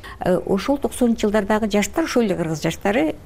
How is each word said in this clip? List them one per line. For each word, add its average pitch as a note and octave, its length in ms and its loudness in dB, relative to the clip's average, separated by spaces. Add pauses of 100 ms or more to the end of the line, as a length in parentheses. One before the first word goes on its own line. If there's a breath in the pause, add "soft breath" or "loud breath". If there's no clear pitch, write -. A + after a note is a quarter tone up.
(200 loud breath)
Э, F3+ 240 2
ошол A#3 340 0
токсонунчу A#3 500 0
жылдардагы G#3+ 420 0
жаштар, G#3 340 0
ошол B3+ 200 2
эле F#3+ 100 2
кыргыз D#3+ 260 -2
жаштары, G3 540 0 (120)